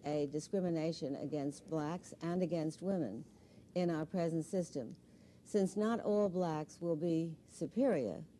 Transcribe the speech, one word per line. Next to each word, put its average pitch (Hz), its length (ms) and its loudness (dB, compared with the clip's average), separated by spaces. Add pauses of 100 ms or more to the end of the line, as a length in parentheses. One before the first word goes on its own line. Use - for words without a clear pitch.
a 147 200 0
discrimination 160 920 -2
against 143 520 -4
blacks 156 540 -4
and 175 200 0
against 160 380 -2
women 156 440 -2 (500)
in 175 160 2
our 156 140 0
present 165 400 0
system. 156 520 -4 (480)
Since 190 320 2
not 214 240 2
all 208 280 4
blacks 165 520 -2
will 170 160 0
be 165 360 2 (160)
superior, 165 760 0 (180)